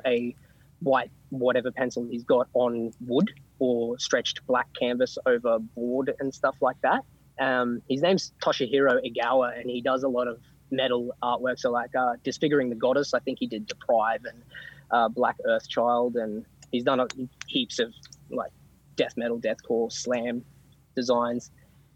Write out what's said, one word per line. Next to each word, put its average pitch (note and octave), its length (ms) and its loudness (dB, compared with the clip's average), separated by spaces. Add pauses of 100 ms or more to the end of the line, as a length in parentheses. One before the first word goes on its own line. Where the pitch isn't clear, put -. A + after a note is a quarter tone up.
a A#2+ 280 0 (460)
white C3 300 2 (200)
whatever B2 420 2
pencil A#2+ 360 -4
he's A#2 160 -8
got B2 300 4
on A#2 460 0
wood B2+ 320 0 (260)
or A#2+ 400 0
stretched - 480 -2
black B2+ 280 0
canvas B2 520 -2
over A#2+ 320 4
board A#2+ 640 -2
and C3+ 120 -4
stuff C3+ 280 -2
like B2+ 220 2
that. F#3 220 2 (360)
Um, B2 480 0
his C3+ 140 -2
name's F3+ 300 2 (100)
Toshihiro C3+ 640 2
Egawa, A#2+ 560 0
and B2 80 -8
he B2 120 -4
does C3 240 0
a C#3 40 0
lot B2 200 0
of A#2 120 -8 (300)
metal B2 520 0
artwork. A#2+ 360 0
So, B2+ 120 0
like, A#2+ 260 -2
uh, B2+ 260 2
Disfiguring C#3 480 0
the A2+ 60 -4
Goddess, C3 380 2
I B2 60 2
think C3 200 -4
he B2 60 -2
did G#2+ 200 -8
Deprive A2+ 580 0
and, - 180 -14 (480)
uh, A#2 180 4
Black A#2+ 360 0
Earth A2+ 240 0
Child, A#2+ 480 2
and A2 280 -4 (280)
he's B2 120 -2
done C3 160 4
a, B2+ 60 2 (400)
heaps - 320 -4
of, A#2 140 -2 (380)
like, B2+ 220 -8 (440)
death B2+ 200 -2
metal, A#2+ 240 -2
deathcore, A2+ 520 -2
slam A#2+ 520 -4 (500)
designs. A#2+ 560 0 (460)